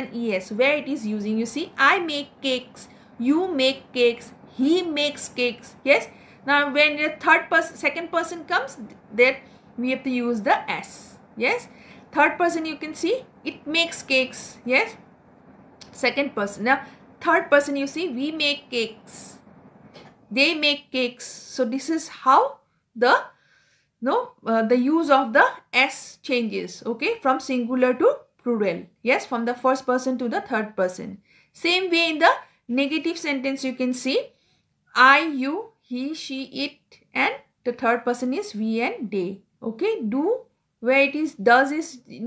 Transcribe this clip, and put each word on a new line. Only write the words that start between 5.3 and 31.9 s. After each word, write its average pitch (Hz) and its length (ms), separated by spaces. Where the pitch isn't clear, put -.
cakes," - 420
yes. 277 240
Now 285 140
when 294 240
the 302 80
third 339 240
person, 330 320
second 330 320
person 339 400
comes, 508 240
there 262 200
we 247 180
have 262 80
to 262 160
use 240 220
the - 60
S, - 400
yes. 480 200
Third - 260
person, 330 280
you 311 180
can 302 160
see, 330 120
"It - 160
makes 330 240
cakes," 254 340
yes, 277 300
second 262 340
person. 202 320
Now 269 100
third 339 240
person, 285 320
you 277 140
see, 339 120
"We 302 100
make 285 180
cakes," - 420
"They 285 80
make 285 320
cakes." 247 320
So 254 80
this 269 220
is 320 100
how 269 160
the, 269 80
no, 381 80
uh, 226 160
the 254 140
use 311 320
of 233 180
the 349 80
S - 400
changes, 202 580
okay, 311 280
from 269 240
singular 254 560
to 466 160
plural, 202 400
yes, 415 180
from 233 140
the 240 80
first 262 320
person 254 320
to 247 180
the 403 60
third 214 240
person. 185 420
Same 359 420